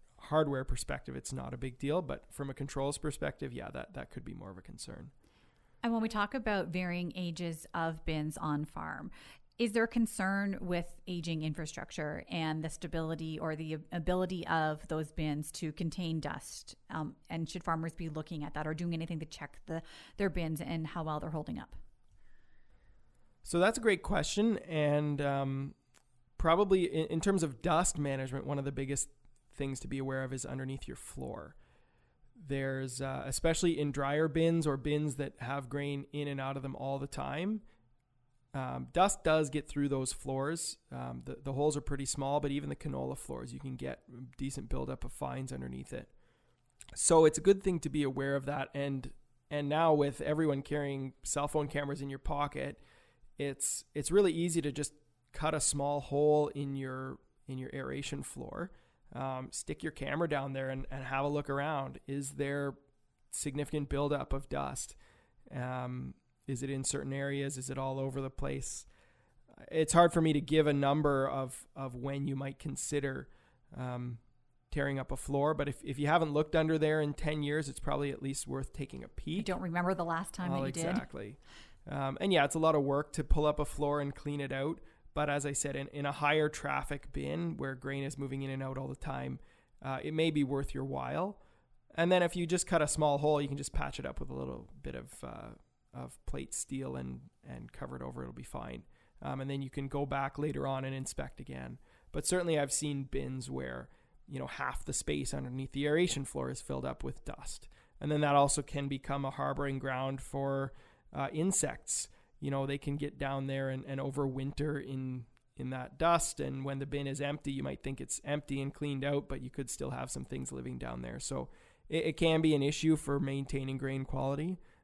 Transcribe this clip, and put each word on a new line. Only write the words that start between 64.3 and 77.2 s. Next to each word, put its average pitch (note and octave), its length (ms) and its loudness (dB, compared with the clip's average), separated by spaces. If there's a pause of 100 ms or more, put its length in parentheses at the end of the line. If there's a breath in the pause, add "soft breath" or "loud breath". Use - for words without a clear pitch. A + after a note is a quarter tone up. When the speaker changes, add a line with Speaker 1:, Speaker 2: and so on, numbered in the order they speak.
Speaker 1:
of C#3 160 -4
dust? - 440 -4 (600 soft breath)
Um, B2+ 580 -4 (340)
is C3 160 -4
it C3+ 60 -2
in C3+ 160 -2
certain C#3 300 -2
areas? C#3 420 -2
Is C3 140 -6
it C3 80 -6
all C3+ 200 -2
over C3+ 220 -2
the C3 80 -2
place? C3+ 560 -4 (840 soft breath)
It's D#3+ 240 4
hard E3+ 180 12
for E3+ 80 6
me D#3+ 140 6
to D3 60 4
give D#3 260 6
a D3 80 6
number C#3+ 520 6
of, C3+ 480 -4
of C3+ 200 -6
when C#3 340 -2
you C3+ 80 -2
might C3+ 220 -6
consider, C3+ 680 -2 (460 soft breath)
um, B2 440 -6 (520)
tearing C#3 280 0
up C3 140 -4
a C3 40 -4
floor, C#3 380 2
but C#3+ 140 0
if, C3+ 140 -4
if C3+ 160 -4
you D3 100 2
haven't D#3+ 240 4
looked D3+ 220 2
under D#3+ 220 4
there D#3 240 4
in D3 140 2
ten D3+ 280 0